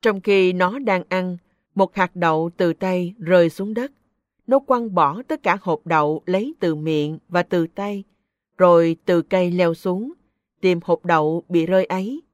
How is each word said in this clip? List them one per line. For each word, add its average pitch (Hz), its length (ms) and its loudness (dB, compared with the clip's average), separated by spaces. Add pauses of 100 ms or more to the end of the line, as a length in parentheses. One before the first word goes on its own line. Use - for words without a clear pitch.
Trong 208 180 0
khi 190 320 2
nó 185 260 0
đang 202 300 -2
ăn, 185 280 -4 (380)
một 196 200 0
hạt 185 220 -2
đậu 165 400 0
từ 175 160 0
tay 180 460 -4
rơi 170 320 4
xuống 208 240 -8
đất. 247 180 -6 (540)
Nó 262 120 4
quăng 240 360 -2
bỏ 165 280 0
tất 311 200 -6
cả 185 180 0
hộp 160 260 -4
đậu 156 400 0
lấy 208 340 -4
từ 170 140 0
miệng 151 440 -4 (100)
và 175 140 -2
từ 170 240 -2
tay, 202 380 -10 (540)
rồi 170 460 6
từ 170 180 2
cây 180 280 0
leo 175 240 2
xuống, 196 380 -6 (480)
tìm 180 240 2
hộp 170 200 -2
đậu 165 440 0
bị 165 180 0
rơi 190 180 2
ấy. 208 380 -6 (120)